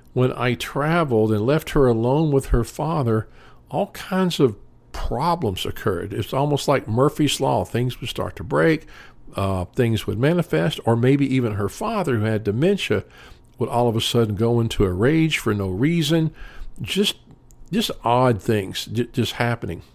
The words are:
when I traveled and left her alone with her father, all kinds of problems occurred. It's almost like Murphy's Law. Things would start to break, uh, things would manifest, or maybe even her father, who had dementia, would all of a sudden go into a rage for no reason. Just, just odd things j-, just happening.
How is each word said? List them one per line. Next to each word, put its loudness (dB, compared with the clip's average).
when 2
I -2
traveled 0
and 0
left 0
her 4
alone 2
with 2
her 2
father, -2
all -2
kinds -2
of 4
problems -2
occurred. -4
It's -6
almost 0
like 0
Murphy's 0
Law. 0
Things -4
would -8
start -6
to -10
break, 0
uh, -2
things 0
would -4
manifest, 0
or 4
maybe 4
even 0
her -2
father, -2
who 0
had 0
dementia, 0
would -2
all 2
of 0
a 0
sudden 0
go 2
into 2
a 0
rage 2
for -2
no -2
reason. 2
Just, -2
just -2
odd 4
things -2
j-, -2
just -2
happening. -4